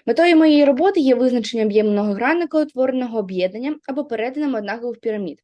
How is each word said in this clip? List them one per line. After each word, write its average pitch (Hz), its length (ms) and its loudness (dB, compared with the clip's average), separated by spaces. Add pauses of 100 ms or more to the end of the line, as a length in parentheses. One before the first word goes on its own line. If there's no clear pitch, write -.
Метою 320 300 4
моєї 302 280 6
роботи 320 360 2
є 262 140 4
визначення 233 500 0
об'єму 214 260 2
многогранника, 240 720 0
утвореного 254 560 -4
об'єднанням 196 580 -4 (120)
або 277 160 -6
перетином 262 500 -6
однакових 226 460 -8
пірамід, 208 440 -6